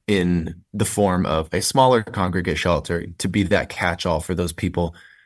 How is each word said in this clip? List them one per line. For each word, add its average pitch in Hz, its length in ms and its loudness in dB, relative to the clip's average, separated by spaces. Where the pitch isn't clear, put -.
in 87 560 0
the 107 100 0
form 92 400 2
of 80 300 0
a 87 80 -2
smaller 127 400 4
congregate 90 560 -2
shelter 85 480 -2
to - 120 -4
be 101 160 2
that 90 260 0
catch-all 85 500 -2
for 90 140 -6
those 85 180 -2
people 85 420 -2